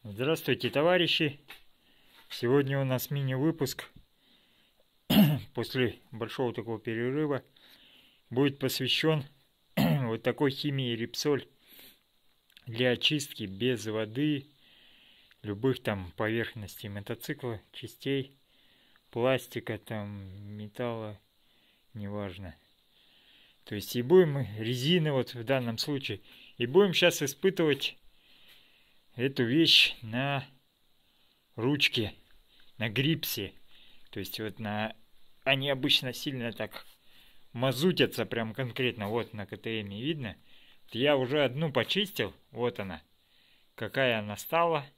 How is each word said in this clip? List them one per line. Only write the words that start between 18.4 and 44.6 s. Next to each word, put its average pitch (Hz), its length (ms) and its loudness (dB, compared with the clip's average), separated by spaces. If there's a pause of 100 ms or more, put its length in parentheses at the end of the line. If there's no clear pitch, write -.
пластика, 117 680 -2
там, 104 320 -8 (460)
металла, 107 640 -8 (760)
неважно. 101 600 -8 (1120)
То 107 100 -6
есть 104 220 -4
и 120 40 0
будем 160 300 8
мы 139 180 -2 (100)
резины 143 520 2
вот 127 220 0
в 117 100 -8
данном 120 340 0
случае. 135 440 -4 (360)
И 120 100 0
будем 175 260 6
щас - 280 4
испытывать 151 760 0 (1200)
эту 131 240 0
вещь 147 580 4
на 135 440 -2 (1080)
ручке, 123 580 0 (640)
на 110 120 -2
грипсе. 120 640 -2 (580)
То 104 80 -8
есть - 200 -8
вот 107 200 -8
на, 107 360 -4 (480)
они 135 260 2
обычно 135 440 0
сильно 123 400 -6
так - 320 -8 (680)
мазутятся, 131 720 2
прям 113 280 -4
конкретно 117 560 -4
вот 110 240 -4
на 104 120 -10
К 101 120 -12
Т 110 240 -6
М 101 80 -8
видно. 120 480 -6 (460)
Вот - 120 -16
я 139 220 2
уже 135 260 2
одну 139 280 0
почистил, 127 640 0 (180)
вот 120 280 -4
она, 95 220 -8 (720)
какая 117 440 2
она 104 180 -6
стала. 165 480 0 (120)